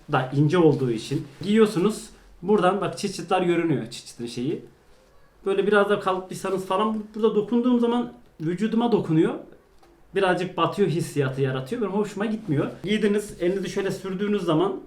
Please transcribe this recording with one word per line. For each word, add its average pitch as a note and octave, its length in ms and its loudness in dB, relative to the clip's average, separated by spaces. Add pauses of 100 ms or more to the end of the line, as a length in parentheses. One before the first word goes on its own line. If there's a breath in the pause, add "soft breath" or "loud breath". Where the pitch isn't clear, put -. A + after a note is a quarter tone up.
(120)
da C3+ 240 0
ince D3+ 220 4
olduğu C3+ 340 4
için C#3 360 -6 (140)
giyiyorsunuz. G3+ 640 2 (360 soft breath)
Buradan F#3+ 400 2
bak E3+ 160 -4
çıt G3 180 -6
çıtlar F#3 260 0
görünüyor, E3 480 0
çıt - 180 -14
çıtın - 180 -12
şeyi. C3 400 -6 (800 soft breath)
Böyle F#3+ 220 0
biraz G3+ 220 6
da G#3 100 2
kalıplıysanız F#3 680 -4
falan G#3+ 280 0
bu-, G#3+ 100 -4 (120)
burada G#3+ 200 2
dokunduğum A#3+ 440 2
zaman A#3 340 0 (280)
vücuduma G#3+ 500 0
dokunuyor. E3+ 420 2 (840)
Birazcık F3+ 420 0
batıyor G3+ 320 2
hissiyatı C#3+ 520 -2
yaratıyor. C3+ 400 -2
Benim F#3 120 -2
hoşuma G3+ 320 -2
gitmiyor. F#3+ 420 -2 (160)
Giydiniz, G#3 580 0
elinizi F3+ 280 -2
şöyle G3 220 -4
sürdüğünüz G3 500 -4
zaman E3+ 460 0